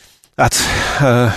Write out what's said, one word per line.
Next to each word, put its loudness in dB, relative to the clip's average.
от, 0
э, 2